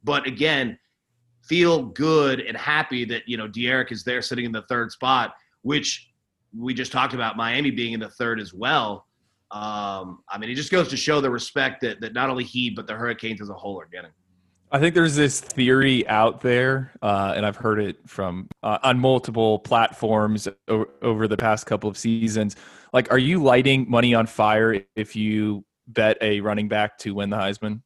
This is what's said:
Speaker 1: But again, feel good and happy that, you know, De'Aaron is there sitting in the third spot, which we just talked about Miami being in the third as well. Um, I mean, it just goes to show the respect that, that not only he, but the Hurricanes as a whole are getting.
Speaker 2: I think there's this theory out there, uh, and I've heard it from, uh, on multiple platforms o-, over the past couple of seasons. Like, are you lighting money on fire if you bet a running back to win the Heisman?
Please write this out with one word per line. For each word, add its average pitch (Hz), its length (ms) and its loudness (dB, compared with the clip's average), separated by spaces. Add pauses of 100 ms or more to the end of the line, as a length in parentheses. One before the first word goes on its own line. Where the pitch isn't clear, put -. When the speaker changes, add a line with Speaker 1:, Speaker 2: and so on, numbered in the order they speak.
Speaker 1:
But 139 240 0
again, 131 500 -2 (680)
feel 170 360 4
good 139 560 2
and 113 160 -8
happy 147 500 -2
that, 113 220 -6
you 120 100 -6
know, 107 100 -8
De'Aaron 123 440 -2
is 110 120 -10
there 123 180 -4
sitting 120 240 -6
in 117 60 -6
the 110 180 -8
third 117 220 -4
spot, 127 420 -2 (280)
which - 480 -4 (480)
we 123 160 -6
just 123 180 -6
talked 131 220 -2
about 113 220 -4
Miami 120 360 -2
being 117 220 -6
in 110 60 -6
the 107 100 -10
third 117 300 -4
as 90 140 -12
well. 110 540 -2 (440)
Um, 101 800 -8
I 101 80 -10
mean, 110 120 -10
it 123 60 -6
just 147 160 -6
goes 180 160 2
to 135 100 -6
show 151 220 2
the 135 100 0
respect 127 520 -4
that, 107 200 -4
that 110 120 -10
not 127 160 0
only 127 140 -4
he, 123 260 -4
but 101 180 -10
the 107 60 -8
Hurricanes 113 480 -6
as 104 80 -12
a 98 40 -12
whole 95 280 -10
are 80 60 -20
getting. 87 240 -18 (600)
Speaker 2:
I 139 80 2
think 165 160 4
there's 165 200 4
this 143 240 2
theory 131 680 4
out 110 340 4
there, 131 600 0
uh, 98 340 0
and 101 100 0
I've 104 120 -2
heard 107 220 0
it 101 180 -2 (100)
from, 92 400 -6 (160)
uh, 107 180 0
on 127 160 4
multiple 117 640 2
platforms 107 880 0 (200)
o-, 110 180 0 (160)
over 110 260 0
the 101 100 0
past 107 280 0
couple 104 240 -2
of 98 80 -10
seasons. 110 580 0 (380)
Like, 127 180 2
are 127 80 6
you 156 240 2
lighting 131 460 6
money 120 260 6
on 113 120 4
fire 107 560 2 (120)
if 107 200 -6
you 107 500 -2 (220)
bet 110 340 2
a 104 180 0
running 104 280 -2
back 107 320 0
to 101 140 -6
win 101 160 -4
the 104 80 -2
Heisman? 104 480 -4